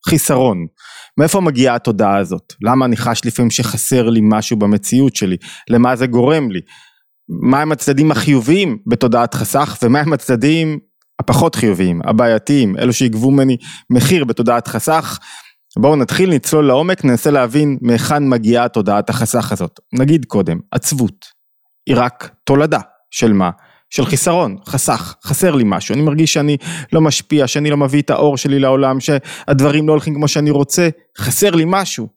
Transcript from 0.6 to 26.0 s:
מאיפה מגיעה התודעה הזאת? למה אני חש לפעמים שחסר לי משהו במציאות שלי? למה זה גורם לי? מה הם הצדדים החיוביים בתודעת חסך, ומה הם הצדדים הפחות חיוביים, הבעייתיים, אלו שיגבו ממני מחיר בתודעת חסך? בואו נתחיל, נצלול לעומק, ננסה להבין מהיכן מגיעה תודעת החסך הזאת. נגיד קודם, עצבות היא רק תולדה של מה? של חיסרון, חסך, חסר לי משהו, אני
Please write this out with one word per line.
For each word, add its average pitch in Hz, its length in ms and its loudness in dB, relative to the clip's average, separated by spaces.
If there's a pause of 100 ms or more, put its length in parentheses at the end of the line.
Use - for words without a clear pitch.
מאיפה 190 240 2
מגיעה 131 340 2
התודעה 104 420 0
הזאת? 90 440 -6
למה 127 240 2
אני 120 120 -2
חש 120 280 -4
לפעמים 117 260 0
שחסר 117 580 -2
לי 113 140 2
משהו 107 340 0
במציאות 107 580 0
שלי? 92 220 -2 (320)
למה 120 260 2
זה 123 120 -2
גורם 123 440 0
לי? 92 100 -8 (680)
מה 135 320 0
הם 156 100 -2
הצדדים 147 400 0
החיוביים 139 680 0 (100)
בתודעת 117 460 0
חסך, 139 500 -4
ומה 123 160 2
הם 151 140 0
הצדדים 147 640 0 (400)
הפחות - 360 0
חיוביים, 92 480 0
הבעייתיים, 113 760 2
אלו 123 160 0
שיגבו 120 380 0
ממני 135 260 2 (320)
מחיר 139 360 2
בתודעת 120 420 0
חסך? 160 520 -4 (580)
בואו 139 180 4
נתחיל, 151 340 0
נצלול 151 380 2
לעומק, 156 380 0
ננסה 127 260 2
להבין 139 500 0
מהיכן 127 480 0
מגיעה 120 380 2
תודעת 104 420 -2
החסך 117 420 -4
הזאת. 90 280 -8 (140)
נגיד 135 320 2
קודם, 87 340 -2 (120)
עצבות 123 540 -4 (640)
היא 135 100 2
רק - 320 -2 (140)
תולדה 143 360 2 (360)
של 113 180 2
מה? 95 160 2 (400)
של 175 160 -2
חיסרון, 160 600 0
חסך, 113 580 -4
חסר 165 320 0
לי 131 120 2
משהו, 98 280 -2
אני 143 60 0